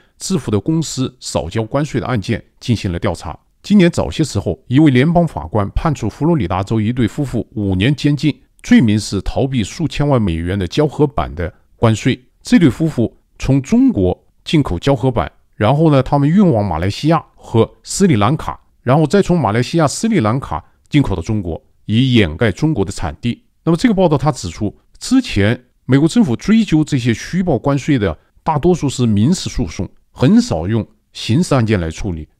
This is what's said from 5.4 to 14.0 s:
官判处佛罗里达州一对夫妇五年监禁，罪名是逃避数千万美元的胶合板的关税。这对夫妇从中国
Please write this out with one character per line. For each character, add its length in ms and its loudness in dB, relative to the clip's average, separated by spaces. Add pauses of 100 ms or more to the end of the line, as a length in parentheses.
官 240 -2
判 240 -2
处 120 -6
佛 200 -4
罗 80 2
里 120 0
达 140 -2
州 180 -2
一 140 0
对 140 0
夫 180 -6
妇 300 -4
五 180 -2
年 220 2
监 200 0
禁， 240 -2 (220)
罪 180 4
名 200 4
是 220 -4
逃 260 -2
避 160 -2
数 240 -6
千 200 -2
万 140 2
美 140 -2
元 220 -4
的 100 -2
胶 200 0
合 200 0
板 260 -6
的 180 -6 (240)
关 200 2
税。 280 -2 (200)
这 160 4
对 100 6
夫 180 0
妇 300 -4 (220)
从 220 0
中 280 2
国 360 -2 (200)